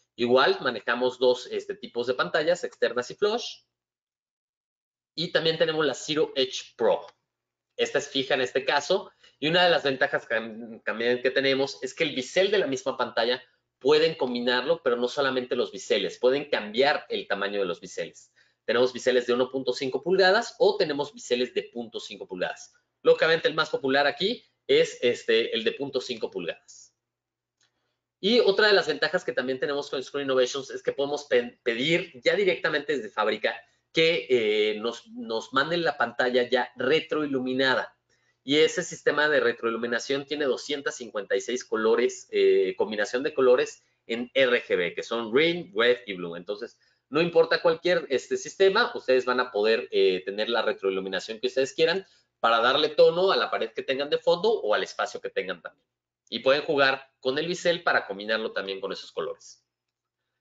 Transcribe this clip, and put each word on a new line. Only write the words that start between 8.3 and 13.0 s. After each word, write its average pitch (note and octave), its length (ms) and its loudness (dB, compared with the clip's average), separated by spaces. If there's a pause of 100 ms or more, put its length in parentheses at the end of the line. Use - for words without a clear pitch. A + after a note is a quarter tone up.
en C3 80 0
este B2+ 240 -2
caso. E3 480 -2 (260)
Y C#3+ 100 -4
una F3 160 4
de F3 60 6
las C#3+ 120 2
ventajas C#3 440 -2
cam-, A2+ 560 -6
también A#2 380 -2
que C3 100 0
tenemos C3+ 520 0
es C3 100 -8
que E3 120 -2
el C#3 100 -4
bisel F3+ 360 0
de G#3+ 60 0
la E3+ 100 2
misma C3 300 -4
pantalla A#2+ 480 -2 (340)